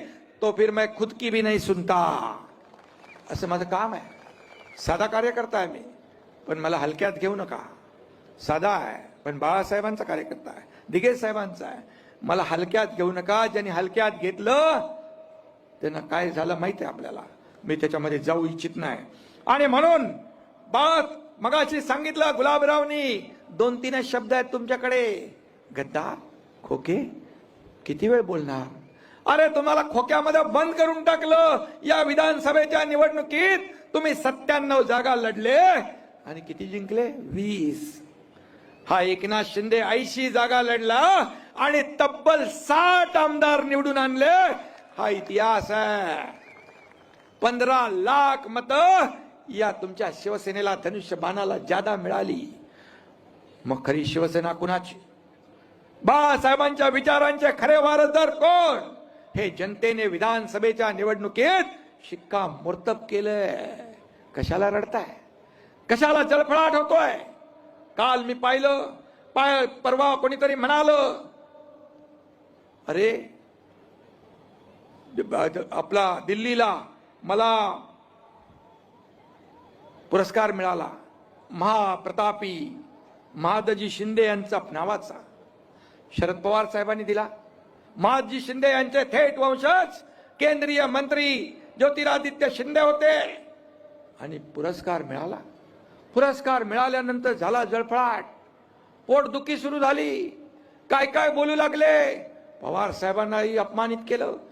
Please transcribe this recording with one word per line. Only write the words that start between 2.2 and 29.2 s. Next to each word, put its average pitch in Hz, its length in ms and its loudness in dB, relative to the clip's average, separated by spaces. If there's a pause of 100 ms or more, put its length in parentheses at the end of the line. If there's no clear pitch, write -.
असं 170 180 -6
माझं 175 160 -2
काम 196 300 -2
आहे. - 80 -12 (760)
साधा 175 280 0
कार्यकर्ता 233 520 -2
आहे 185 80 0
मी, - 140 -12 (680)
पण 156 100 -4
मला 160 180 -2
हलक्यात 156 360 -2
घेऊ 190 240 -4
नका. 139 260 -10 (840)
साधा 160 240 0
आहे, 139 340 -4 (200)
पण 147 140 -8
बाळासाहेबांचा 202 680 -2
कार्यकर्ता - 460 -8
आहे, - 120 -20 (260)
दिघे 226 260 2
साहेबांचा 214 520 -6
आहे. - 160 -14 (400)
मला 170 200 0
हलक्यात 180 440 0 (100)
घेऊ 180 160 0
नका. 202 340 0
ज्यांनी 208 240 -4
हलक्यात 190 400 0 (100)
घेतलं, 226 680 2 (920)
त्यांना 156 200 -6
काय 170 300 -2
झालं 165 300 -4
माहिती 196 240 -6
आहे - 100 -10
आपल्याला. - 280 -14 (420)
मी 156 120 -2
त्याच्यामध्ये 151 420 -2
जाऊ 160 280 0
इच्छित 165 300 -8
नाही. 143 220 -6 (480)
आणि 285 200 4
म्हणून 294 380 4 (640)
बात 302 340 4 (380)
मगाशी 294 400 0
सांगितलं 302 560 0
गुलाबरावनी, 285 1000 0 (140)
दोन 240 340 -2
तीन 262 200 -2
शब्द 247 300 -4
आहेत 254 200 2
तुमच्याकडे, 247 840 -2 (400)
गद्दार, - 420 -6 (480)
खोके, 175 560 -4 (640)
किती 151 220 -2
वेळ 240 120 4
बोलणार? 147 460 -6 (600)